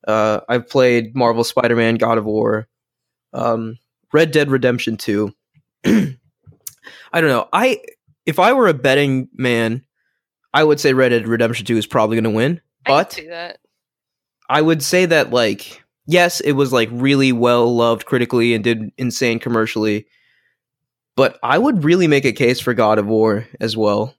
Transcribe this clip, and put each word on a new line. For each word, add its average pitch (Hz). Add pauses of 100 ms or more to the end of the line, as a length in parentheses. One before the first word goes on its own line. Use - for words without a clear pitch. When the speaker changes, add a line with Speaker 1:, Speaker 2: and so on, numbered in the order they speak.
Speaker 1:
Uh, 107
I've 123
played 120
Marvel 117
Spider-Man, 117
God 113
of 104
War, 110 (640)
um, 117 (340)
Red 156
Dead 143
Redemption 123
two. 104 (260)
<clears throat> -
I - (1040)
don't 165
know. 123
I, 233 (460)
if 160
I 208
were 254
a 165
betting 135
man, 117 (680)
I 151
would 147
say 139
Red 131
Dead 117
Redemption 113
two 113
is 107
probably 110
gonna 113
win. 127 (240)
Speaker 2:
I -
can 139
Speaker 1:
But 180
Speaker 2:
see 156
that. 170 (920)
Speaker 1:
I 147
would 156
say 180
that, 156
like, 113 (240)
yes, 175
it -
was, 139
like, 117
really 135
well 120
loved 117
critically 120
and 107
did 113
insane 117
commercially. 110 (1080)
But 135
I 127
would 226
really 170
make 139
a 123
case 123
for 123
God 107
of 101
War 110 (120)
as 110
well. 107